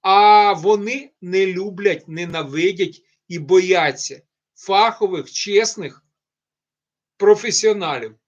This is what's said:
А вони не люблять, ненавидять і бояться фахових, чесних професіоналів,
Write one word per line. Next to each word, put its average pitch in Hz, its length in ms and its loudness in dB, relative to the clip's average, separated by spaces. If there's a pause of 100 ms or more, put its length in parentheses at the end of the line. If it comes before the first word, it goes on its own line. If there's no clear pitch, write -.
А 208 520 6
вони 208 580 -2 (100)
не 185 260 -2
люблять, 185 600 -4
ненавидять 165 920 -6 (260)
і 170 100 -12
бояться 165 840 0 (320)
фахових, 196 760 -2
чесних 202 760 -4 (1120)
професіоналів, 202 1000 0 (120)